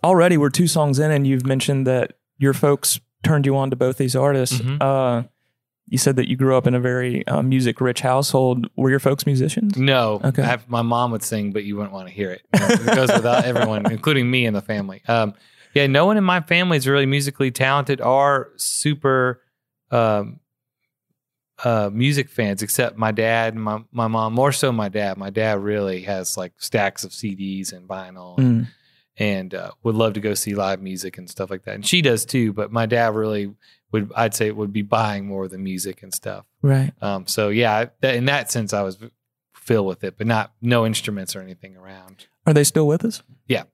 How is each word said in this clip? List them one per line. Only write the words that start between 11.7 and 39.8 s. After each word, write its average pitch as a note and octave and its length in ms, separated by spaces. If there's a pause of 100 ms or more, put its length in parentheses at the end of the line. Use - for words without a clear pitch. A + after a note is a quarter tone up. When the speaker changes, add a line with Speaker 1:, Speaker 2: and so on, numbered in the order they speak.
Speaker 2:
wouldn't G2+ 180
wanna F#2+ 180
hear G2 200
it. F2+ 120 (120)
You F#3+ 60
know, G#3+ 320
it - 20
goes C3 180
without A#2+ 320
everyone, A2 420
Speaker 1:
<laughs> G#2+ 40
Speaker 2:
including B2 400
me B2+ 160
and G#2+ 80
the G2+ 80
family. G2 460
Um, A2+ 260 (400)
yeah, C#3+ 140
no C#3+ 180
one G#3+ 100
in G#3 60
my F3+ 200
family F3 340
is C3 100
really C#3 200
musically C#3 440
talented C3+ 500
or C3+ 560
super, C3 840 (480)
um, A2 480 (1300)
uh, A2 280
music C3 380
fans, G2+ 320
except A#2 340
my A2 160
dad A2+ 420
and A2 80
my, G#2+ 200 (100)
my A#2 160
mom. A2 240
More C3 200
so C3 200
my G#2+ 160
dad. G2 300
My G2 120
dad G#2+ 320
really G2+ 400
has, F#2+ 340
like, F2+ 220
stacks - 460
of F#2 80
C G2+ 220
Ds F#2+ 380
and F2+ 140
vinyl F#2 520
and, A#2+ 260
Speaker 1:
Mm. A#2+ 40 (500)
Speaker 2:
and, F#2+ 360
uh, F2+ 160 (120)
would A2+ 120
love A2 200
to G#2+ 60
go G#2 140
see G2+ 200
live G2 260
music F#2 380
and F2+ 100
stuff F#2+ 220
like F#2+ 140
that. G#2 100
And G#2 120
she F3+ 140
does A#2+ 240
too, A#2 280
but G2+ 200
my A#2 140
dad A#2 280
really G#2+ 380 (400)
would, G#2+ 240
I'd A2+ 180
say, G#2+ 180
would G#2+ 200
be G#2 100
buying G#2 440
more G2 180
of F#2 60
the F#2+ 80
music F#2+ 440
and F#2+ 120
stuff. G2 320 (160)
Speaker 1:
Right. C3+ 300 (100)
Speaker 2:
Um, G2 240
so G#2 240
yeah, A2 260
I, A#2+ 140 (100)
that, C3 140
in A#2+ 120
that C#3 240
sense, A2 220
I G2+ 100
was F#2+ 140
v-, A2 140 (420)
filled A2 340